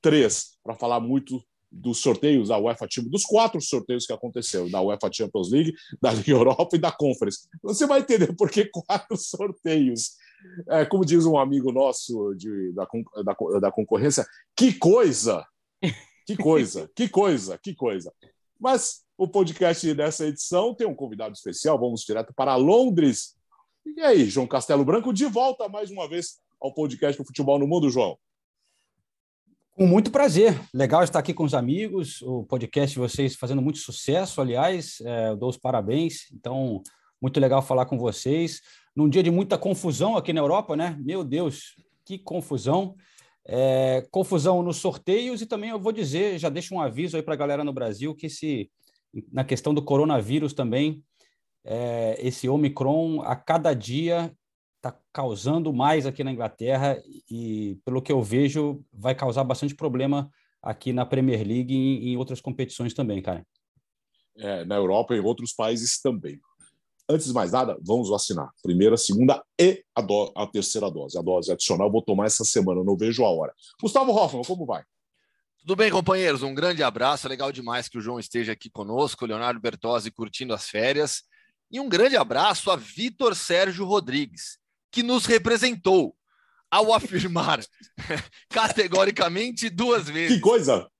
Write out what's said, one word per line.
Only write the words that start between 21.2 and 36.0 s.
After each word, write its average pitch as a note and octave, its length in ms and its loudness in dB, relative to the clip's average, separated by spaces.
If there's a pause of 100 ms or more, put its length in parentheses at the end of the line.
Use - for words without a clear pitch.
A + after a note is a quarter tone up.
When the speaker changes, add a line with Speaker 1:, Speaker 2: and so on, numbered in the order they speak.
Speaker 1:
especial, G#2 480 -2
vamos A#2 220 -2
direto A2 340 -4
para C3 220 2
Londres. E3+ 760 4 (540)
E D#4 140 -10
aí, C#4+ 240 6
João A#2 220 -2
Castelo C#3 360 2
Branco, A3+ 300 0
de A#3+ 140 0
volta B3+ 420 0
mais G3+ 220 -10
uma F3+ 180 -8
vez E3+ 300 -8 (200)
ao - 140 -6
podcast C#3+ 480 -2
do - 20 -8
Futebol C#3 360 0
no C#3 80 2
Mundo, D#3+ 200 2
João. A#2 300 0 (1600)
Speaker 2:
Com F#3+ 120 4
muito G3 240 6
prazer. A3 500 6 (140)
Legal C#3 300 4
estar E3+ 160 2
aqui D3 160 -4
com - 80 -2
os D3 100 0
amigos, E3+ 720 -2
o B2+ 220 -6
podcast C#3 480 -2
de C3+ 60 -6
vocês B2+ 360 -2
fazendo C3 260 -4
muito D3 160 -2
sucesso, - 640 -4
aliás, C#3+ 600 -2
é, A2+ 280 -2
eu G#2+ 80 -4
dou A#2+ 120 -2
os B2 80 -6
parabéns. B2+ 760 -2